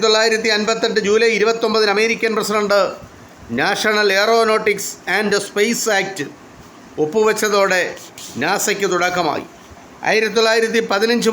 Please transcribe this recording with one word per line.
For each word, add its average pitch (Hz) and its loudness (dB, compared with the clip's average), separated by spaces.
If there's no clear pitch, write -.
തൊള്ളായിരത്തി 220 2
അൻപത്തെട്ട് 214 0
ജൂലൈ 226 4
ഇരുപത്തൊമ്പതിന് 220 2
അമേരിക്കൻ 226 0
പ്രസിഡന്റ് 202 0
നാഷണൽ 208 0
എയറോനോട്ടിക്സ് 214 2
ആൻഡ് 202 0
സ്പേസ് 220 -2
ആക്ട് 185 -4
ഒപ്പുവെച്ചതോടെ 202 2
നാസയ്ക്ക് 190 -2
തുടക്കമായി. 175 -2
ആയിരത്തി 208 0
തൊള്ളായിരത്തി 226 2
പതിനഞ്ച് 226 0